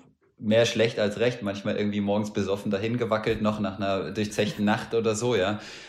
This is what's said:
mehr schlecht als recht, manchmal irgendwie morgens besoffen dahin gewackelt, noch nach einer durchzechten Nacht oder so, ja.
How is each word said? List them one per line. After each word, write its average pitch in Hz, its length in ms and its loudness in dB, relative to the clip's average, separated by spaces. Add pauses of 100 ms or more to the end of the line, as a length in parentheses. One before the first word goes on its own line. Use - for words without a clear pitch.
(380)
mehr 113 280 4
schlecht 113 340 2
als 104 200 0
recht, 123 220 0
manchmal 101 340 -4
irgendwie 104 260 0
morgens 101 300 0
besoffen 101 400 -2
dahin 110 260 0
gewackelt, 110 440 0
noch 107 180 0
nach 98 180 -2
einer 98 340 -2
durchzechten 104 520 0
Nacht 107 300 0
oder 113 220 2
so, 120 200 0
ja. 101 240 2 (300)